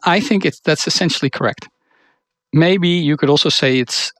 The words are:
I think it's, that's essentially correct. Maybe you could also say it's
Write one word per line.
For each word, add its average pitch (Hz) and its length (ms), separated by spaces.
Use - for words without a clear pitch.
I 180 160
think 214 260
it's, - 160
that's - 260
essentially 160 420
correct. - 380
Maybe 175 360
you 156 280
could 139 120
also 147 200
say 131 300
it's - 400